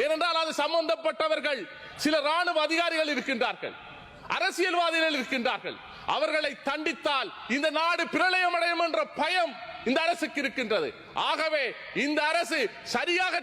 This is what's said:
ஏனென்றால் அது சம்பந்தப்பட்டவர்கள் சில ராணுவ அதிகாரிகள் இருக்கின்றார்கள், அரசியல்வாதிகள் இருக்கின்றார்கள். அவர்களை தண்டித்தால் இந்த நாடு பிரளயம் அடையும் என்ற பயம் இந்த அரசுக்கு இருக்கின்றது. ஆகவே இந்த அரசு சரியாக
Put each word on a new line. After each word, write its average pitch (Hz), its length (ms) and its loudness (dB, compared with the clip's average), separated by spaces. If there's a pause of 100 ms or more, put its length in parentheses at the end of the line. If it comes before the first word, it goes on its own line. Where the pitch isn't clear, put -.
ஏனென்றால் 320 380 2
அது 320 100 0 (120)
சம்பந்தப்பட்டவர்கள் 311 1000 0 (420)
சில 302 120 4 (140)
ராணுவ 339 380 2
அதிகாரிகள் 320 460 2
இருக்கின்றார்கள், 240 600 -2 (600)
அரசியல்வாதிகள் 330 800 2
இருக்கின்றார்கள். 233 600 -2 (380)
அவர்களை 302 360 0 (160)
தண்டித்தால் 294 640 -2 (260)
இந்த 294 120 2 (120)
நாடு 339 240 2 (100)
பிரளயம் 359 440 4
அடையும் 339 280 2
என்ற 311 160 0 (180)
பயம் 330 320 2 (380)
இந்த 277 160 2
அரசுக்கு 330 380 0
இருக்கின்றது. 214 460 0 (420)
ஆகவே 311 340 0 (400)
இந்த 302 140 0 (120)
அரசு 330 280 0 (360)
சரியாக 349 480 2